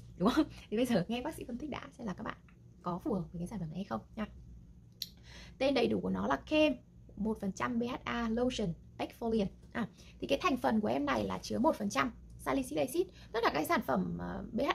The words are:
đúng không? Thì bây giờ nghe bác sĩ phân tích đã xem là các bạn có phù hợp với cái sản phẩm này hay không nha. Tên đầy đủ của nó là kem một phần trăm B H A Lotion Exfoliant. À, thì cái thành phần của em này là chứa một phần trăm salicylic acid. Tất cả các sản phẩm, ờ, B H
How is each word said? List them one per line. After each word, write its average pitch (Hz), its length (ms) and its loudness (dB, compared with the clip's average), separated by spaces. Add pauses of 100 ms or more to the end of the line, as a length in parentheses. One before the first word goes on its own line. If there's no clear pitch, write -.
(160)
đúng 190 140 4
không? 294 140 4 (260)
Thì 214 60 -2
bây 247 100 4
giờ 202 220 4
nghe 247 140 -2
bác 320 120 -6
sĩ - 100 -10
phân 240 140 -8
tích 294 120 -8
đã - 220 -8
xem 240 140 -10
là 180 80 -4
các - 80 -10
bạn - 140 -6 (460)
có 175 220 -2
phù 302 100 0
hợp 175 80 0 (100)
với 170 60 -8
cái 175 80 -6
sản 214 120 -8
phẩm 165 100 -4
này 160 100 -8
hay 202 60 -4
không 220 160 -6 (160)
nha. 214 100 -4 (1300)
Tên 269 160 4
đầy 247 120 4
đủ 208 140 2
của 185 100 -2
nó 190 160 0
là 214 100 2
kem 302 400 4 (400)
một 220 240 -2
phần 190 120 -2
trăm 240 260 -2
B 240 40 2
H 240 120 -2 (100)
A 240 240 0
Lotion 226 440 2 (260)
Exfoliant. 226 480 0 (260)
À, 233 160 -2 (320)
thì - 60 -4
cái 269 160 4
thành 294 140 4
phần 240 240 4
của 208 80 2
em 277 180 2
này 233 180 2
là 190 140 -2
chứa 208 200 -2
một 302 180 6
phần 202 140 -2
trăm 262 220 0 (260)
salicylic 277 500 2
acid. 349 180 2 (260)
Tất 453 100 0
cả 403 120 6
các 302 140 0
sản 330 180 4
phẩm, 170 320 0
ờ, 175 340 -6
B 220 80 0
H 285 140 2